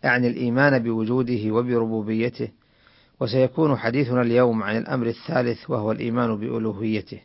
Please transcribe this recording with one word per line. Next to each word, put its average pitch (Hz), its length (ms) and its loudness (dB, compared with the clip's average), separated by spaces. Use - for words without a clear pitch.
يعني 123 260 2
الإيمان 127 500 2
بوجوده 117 720 0
وبربوبيته، 113 960 -2
وسيكون 131 560 2
حديثنا 123 460 0
اليوم 117 400 4
عن 104 140 -2
الأمر 120 300 -2
الثالث، 120 640 -4
وهو 110 220 -2
الإيمان 117 440 -2
بألوهيته 110 880 -4